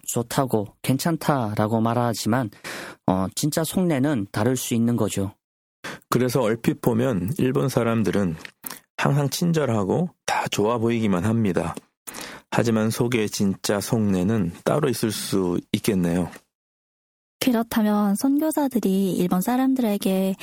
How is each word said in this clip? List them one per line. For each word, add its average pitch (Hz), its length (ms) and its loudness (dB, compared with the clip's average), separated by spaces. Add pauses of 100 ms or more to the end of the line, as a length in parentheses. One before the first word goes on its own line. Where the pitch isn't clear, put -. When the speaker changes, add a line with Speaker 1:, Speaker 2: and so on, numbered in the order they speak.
Speaker 1:
좋다고 117 760 -2
괜찮다라고 117 1000 0
말하지만, 117 680 0 (560)
어, 95 300 2
진짜 151 300 0
속내는 147 680 0
다를 120 240 2
수 123 180 -4
있는 117 220 2
거죠. 98 380 -2 (760)
Speaker 2:
그래서 127 320 2
얼핏 117 380 0
보면 113 580 0
일본 135 300 0
사람들은 110 720 0 (580)
항상 143 340 2
친절하고 139 800 0 (160)
다 - 220 -2
좋아 110 300 0
보이기만 110 480 0
합니다. 92 500 0 (760)
하지만 113 400 2
속에 117 380 0
진짜 98 540 -2
속내는 101 720 0 (100)
따로 147 240 2
있을 113 240 0
수 92 480 -2 (140)
있겠네요. 87 580 0 (1080)
Speaker 3:
그렇다면 208 760 0
선교사들이 269 1000 0
일본 180 280 0
사람들에게 208 1000 0